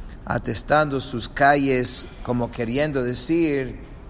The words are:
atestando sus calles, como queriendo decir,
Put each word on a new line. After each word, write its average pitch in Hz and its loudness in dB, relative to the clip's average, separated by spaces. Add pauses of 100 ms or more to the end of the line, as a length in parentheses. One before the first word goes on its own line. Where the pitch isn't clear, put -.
(260)
atestando 135 0
sus 120 -4
calles, 135 2 (160)
como 120 0
queriendo 131 0
decir, 135 0 (320)